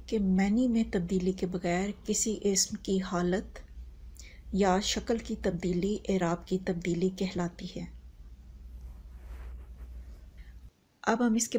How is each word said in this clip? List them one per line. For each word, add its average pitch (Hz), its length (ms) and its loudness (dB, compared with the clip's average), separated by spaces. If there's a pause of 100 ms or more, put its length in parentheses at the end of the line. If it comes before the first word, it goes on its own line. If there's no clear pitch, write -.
कि 226 140 0
मैनी 196 480 6
में 226 240 4
तब्दीली 185 420 2
के 190 140 -2
बगैर 180 460 0 (140)
किसी 214 260 2 (120)
इस्म 202 400 2
की 190 160 2
हालत 175 600 0 (920)
या 190 260 6
शक्ल 233 380 0
की 226 180 -6
तब्दीली 180 560 0 (160)
एराब 175 400 2
की 185 80 2 (100)
तब्दीली 175 440 2
कहलाती 180 580 -4
है। 175 180 -8 (3250)
अब 226 180 4
हम 226 160 6
इसके 233 220 0